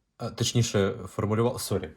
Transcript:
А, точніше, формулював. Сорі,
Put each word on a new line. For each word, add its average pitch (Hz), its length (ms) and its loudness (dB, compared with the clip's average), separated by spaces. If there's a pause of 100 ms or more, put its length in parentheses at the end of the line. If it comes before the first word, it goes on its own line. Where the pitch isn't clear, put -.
(220)
А, 117 80 -4
точніше, 110 680 2 (120)
формулював. 110 540 0
Сорі, - 360 -2